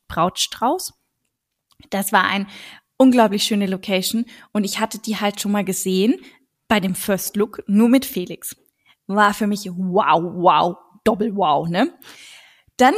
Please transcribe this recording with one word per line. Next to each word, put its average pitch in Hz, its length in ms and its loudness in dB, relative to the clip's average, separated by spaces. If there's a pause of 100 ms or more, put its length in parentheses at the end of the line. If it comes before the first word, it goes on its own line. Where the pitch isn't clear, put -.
Brautstrauß. - 880 -4 (960)
Das 196 240 -6
war 190 100 4
ein 196 240 -2 (500)
unglaublich 233 440 4
schöne 202 240 0
Location 190 600 -4 (260)
und 208 120 -2
ich - 160 -6
hatte 220 200 -6
die 220 180 -6
halt 202 240 -4
schon 202 100 -2
mal 202 140 0
gesehen 190 520 0 (500)
bei 214 120 2
dem 185 140 -2
First - 420 -4
Look, - 300 -2
nur 214 240 4
mit 262 160 4
Felix. - 500 -10 (520)
War 202 260 2
für 214 140 -2
mich 202 180 -4
wow, 180 560 0 (140)
wow, 170 420 2 (260)
doppel 208 320 -2
wow, 156 320 0
ne? 196 240 0 (840)
Dann 254 200 6